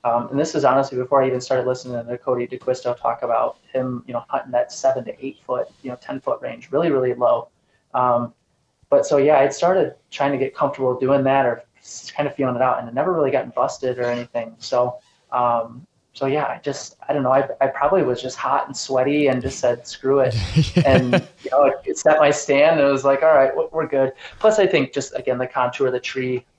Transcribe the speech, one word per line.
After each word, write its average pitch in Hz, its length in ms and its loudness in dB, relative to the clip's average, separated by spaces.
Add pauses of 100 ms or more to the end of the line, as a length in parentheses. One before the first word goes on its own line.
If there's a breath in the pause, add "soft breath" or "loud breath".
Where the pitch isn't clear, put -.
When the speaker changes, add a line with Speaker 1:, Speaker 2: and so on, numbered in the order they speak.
Speaker 1:
Um, 120 260 0
and 139 100 -2
this 160 160 -2
is 139 100 0
honestly 131 320 2
before 131 240 2
I 131 60 2
even 127 140 -2
started 127 260 -2
listening 127 360 -6
to 120 140 -8
Cody 123 300 -4
DeQuisto 127 500 -4
talk 120 240 -4
about 117 360 -2 (140)
him, 127 360 -4
you 127 60 -12
know, 117 160 -6
hunting 131 220 -6
that 123 200 -2
seven 135 340 -2
to - 80 -10 (100)
eight 135 220 -10
foot, 127 220 -4 (160)
you 131 80 -10
know, 123 60 -10
ten 135 220 -12
foot - 220 -4
range, 120 300 -12
really, 160 180 0
really 127 240 0
low. 120 360 0 (440)
Um, 123 400 0 (560)
but 143 160 4
so, 147 120 2
yeah, 143 200 6
I 135 120 6
started 180 440 0 (160)
trying 143 220 -2
to 135 80 -2
get 131 160 -4
comfortable 131 420 -2
doing 131 280 2
that 135 200 4
or 117 180 -2 (140)
s-, - 320 -18
kind 143 180 -4
of - 60 -6
feeling 127 220 -2
it 120 80 0
out, 123 160 2
and 120 80 -10
it 117 80 -10
never 180 180 0
really 147 160 2
gotten 123 220 -2
busted 127 480 -2
or 123 60 -2
anything. 120 520 -6
So, 123 400 -2 (340 loud breath)
um, 120 540 -2 (280)
so 139 120 -6
yeah, 139 200 0
I - 180 -6
just, - 340 -8 (100)
I 147 60 -2
don't 143 100 0
know, 127 80 2
I, 135 160 2 (140)
I - 60 2
probably 175 360 2
was 123 180 -2
just 127 160 -8
hot - 300 -2
and 139 80 -12
sweaty 143 520 0
and 127 140 0
just 127 180 -8
said, 120 280 -2
"Screw 139 340 0
it." 127 120 0 (220)
Speaker 2:
<laughs> - 200 2
Yeah. 170 100 4
Speaker 1:
And, 127 280 4 (300)
you - 80 -6
know, 139 140 4
it, 123 100 2 (100)
it - 140 -6
set 156 200 4
my 151 120 6
stand 147 480 2
and 139 100 4
it - 20 4
was 135 140 0
like, 139 160 4
"All 160 140 6
right, 135 140 6
w-, 160 220 -2
we're 160 160 -4
good." 135 260 0 (260 loud breath)
Plus, 214 180 4
I 196 80 4
think 160 280 0
just, - 220 -6
again, 127 220 -2
the 127 100 -4
contour 127 400 -2
of 127 60 0
the 127 60 -2
tree, 127 440 -6 (160)